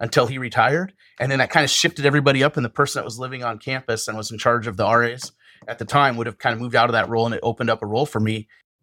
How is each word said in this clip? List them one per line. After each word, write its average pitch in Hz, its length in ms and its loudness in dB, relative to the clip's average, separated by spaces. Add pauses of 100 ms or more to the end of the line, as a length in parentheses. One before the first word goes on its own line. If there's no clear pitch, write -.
until 117 260 2
he 131 100 -8
retired. 127 540 0 (300)
And 131 100 0
then 135 80 2
that 127 120 2
kinda 151 180 4
shifted - 360 0
everybody 139 380 4
up, 151 140 2
and 127 80 -2
the 113 40 -6
person 139 300 -2
that - 60 -8
was 113 120 -10
living 127 280 -10
on 113 140 -6
campus 127 500 -6
and 110 80 -8
was 107 120 -8
in 110 80 -12
charge 120 300 2
of 104 80 -6
the 101 100 0
R 117 180 4
As 123 280 -6 (380)
at 117 100 -12
the 113 60 -8
time 139 320 2
would 117 100 -4
have 110 100 -10
kinda 117 200 -2
moved 113 180 -4
out 120 140 6
of 117 40 0
that 110 140 2
role, 113 180 0
and 117 80 -2
it 98 100 -6
opened 117 260 -2
up 113 120 -2
a 107 60 -8
role 113 180 0
for 120 140 -4
me. 107 300 -2 (320)